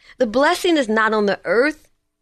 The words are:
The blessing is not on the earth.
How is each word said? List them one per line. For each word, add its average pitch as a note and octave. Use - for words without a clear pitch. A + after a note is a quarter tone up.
The C4
blessing D#4
is C#4
not A3
on G#3+
the G3
earth. B3+